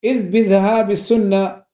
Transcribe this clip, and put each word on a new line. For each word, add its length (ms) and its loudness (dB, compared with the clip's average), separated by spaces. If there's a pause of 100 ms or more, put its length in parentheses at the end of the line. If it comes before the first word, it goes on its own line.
إذ 260 -2
بذهاب 600 2
السنة 720 -2 (120)